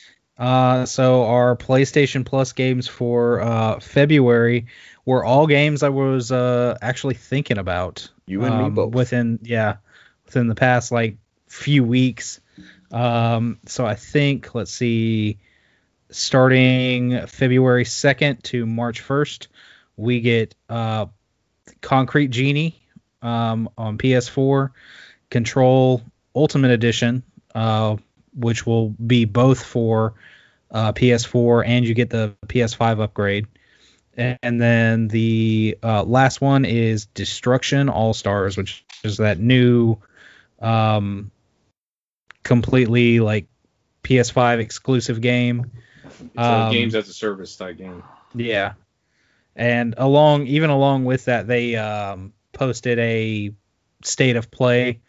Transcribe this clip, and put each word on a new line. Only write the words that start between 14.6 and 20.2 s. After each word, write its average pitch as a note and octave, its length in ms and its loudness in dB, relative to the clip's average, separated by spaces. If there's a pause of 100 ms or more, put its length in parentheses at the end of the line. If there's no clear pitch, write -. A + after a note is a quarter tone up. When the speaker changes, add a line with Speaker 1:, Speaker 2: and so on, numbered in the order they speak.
Speaker 1:
see, A2+ 680 -2 (720)
starting B2+ 1160 2
February B2+ 580 2
second C#3+ 600 -2
to A#2+ 200 -6
March A#2 360 -6
first, - 460 -4 (480)
we A#2 260 -2